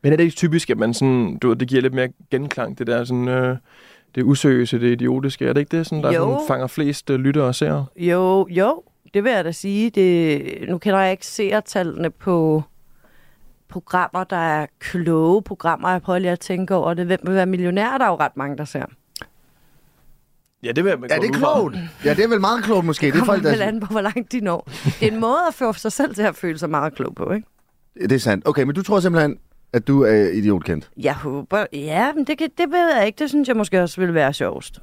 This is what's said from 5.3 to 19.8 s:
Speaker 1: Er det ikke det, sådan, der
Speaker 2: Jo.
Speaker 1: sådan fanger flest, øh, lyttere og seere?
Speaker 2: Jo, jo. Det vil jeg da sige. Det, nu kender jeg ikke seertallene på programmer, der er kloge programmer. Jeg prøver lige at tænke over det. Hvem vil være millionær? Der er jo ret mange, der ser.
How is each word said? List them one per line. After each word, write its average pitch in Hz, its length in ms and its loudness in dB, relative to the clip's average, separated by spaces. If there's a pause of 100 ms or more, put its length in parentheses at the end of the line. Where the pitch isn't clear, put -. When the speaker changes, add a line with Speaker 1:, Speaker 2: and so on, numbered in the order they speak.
Speaker 1:
Er 123 60 0
det 143 80 2
ikke 147 160 -4
det, 165 100 -2
sådan, 151 180 -4
der 135 80 2
Speaker 2:
Jo. 170 120 2
Speaker 1:
sådan 285 240 -2
fanger 127 180 -2
flest, 143 440 -4
øh, 131 100 2
lyttere 139 240 2
og 127 100 0
seere? 151 320 -2 (100)
Speaker 2:
Jo, 185 540 2
jo. 202 320 0 (320)
Det 202 100 2
vil 254 80 2
jeg 190 120 0
da 165 80 -4
sige. 208 380 -2
Det, 170 540 4 (240)
nu 180 100 -4
kender 196 220 2
jeg 185 100 2
ikke 190 160 -6
seertallene 196 840 -2
på 160 520 2 (1040)
programmer, 180 560 -4
der 185 120 -4
er 156 300 0 (140)
kloge 170 600 2
programmer. 170 480 -4
Jeg 180 120 -2
prøver 180 160 -2
lige 185 120 0
at 180 100 -2
tænke 185 340 -4
over 170 200 0
det. 175 120 -4
Hvem 180 160 0
vil 185 120 -2
være 190 120 2
millionær? 190 520 0
Der 254 60 0
er 214 40 2
jo 170 80 0
ret 147 200 -2
mange, 139 200 -6
der 151 80 -8
ser. 135 200 -8 (1800)